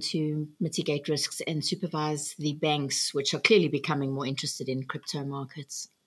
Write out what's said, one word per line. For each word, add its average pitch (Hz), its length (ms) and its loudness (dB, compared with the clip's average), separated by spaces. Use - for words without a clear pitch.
to 151 360 0
mitigate 151 480 0
risks - 360 0
and 156 180 0
supervise 151 760 -2
the 147 140 0
banks, 147 600 0
which 139 200 0
are 147 60 2
clearly 190 280 8
becoming 139 460 0
more 135 120 -2
interested 135 440 -4
in 131 140 -2
crypto 139 420 -6
markets? 139 640 -8